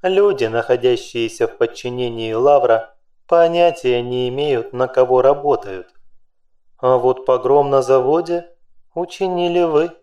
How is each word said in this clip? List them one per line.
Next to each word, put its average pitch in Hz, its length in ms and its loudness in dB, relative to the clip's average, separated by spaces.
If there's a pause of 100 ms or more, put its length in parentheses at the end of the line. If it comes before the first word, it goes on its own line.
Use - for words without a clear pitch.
Люди, 190 420 0
находящиеся 117 1040 -2
в - 100 -10
подчинении 117 720 -6
Лавра, 127 640 2 (320)
понятия 170 760 2
не 123 260 -4
имеют, 135 440 -4
на 127 140 -2
кого 127 360 2
работают. 135 680 0 (880)
А 127 180 2
вот 127 300 0
погром 131 440 2
на 135 120 2
заводе 156 680 0 (460)
учинили 175 720 -2
вы. 165 260 0 (120)